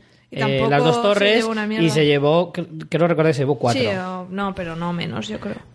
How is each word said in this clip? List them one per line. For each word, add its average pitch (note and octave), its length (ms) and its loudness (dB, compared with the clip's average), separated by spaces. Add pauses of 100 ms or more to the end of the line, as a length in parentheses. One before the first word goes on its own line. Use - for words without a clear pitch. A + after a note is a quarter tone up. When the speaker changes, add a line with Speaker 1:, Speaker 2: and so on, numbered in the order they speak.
(300)
Speaker 1:
Y - 60 -14
Speaker 2:
eh, C3+ 40 -4
Speaker 1:
tampoco C3+ 300 0
Speaker 2:
Las C#3+ 140 4
dos - 120 4
Speaker 1:
se A#3 60 0
Speaker 2:
torres, G3+ 360 4
Speaker 1:
llevó A3 140 0
una G#3+ 140 -4
mierda. G#3+ 200 0
Speaker 2:
y - 20 2
se D3+ 160 2
llevó, D3 480 2
cre-, E3 380 -10
creo E3 180 2
recordar D#3+ 220 2
que D3 60 0
se C#3+ 60 -2
llevó C3+ 160 0
cuatro. - 220 0
Speaker 1:
Sí, A#3 80 0
o, F#3 400 -6
no, F#3+ 260 -4
pero E3+ 220 -10
no F3 160 -4
menos, F#3+ 360 -6
yo G#3+ 120 -8
creo. - 160 -8 (180)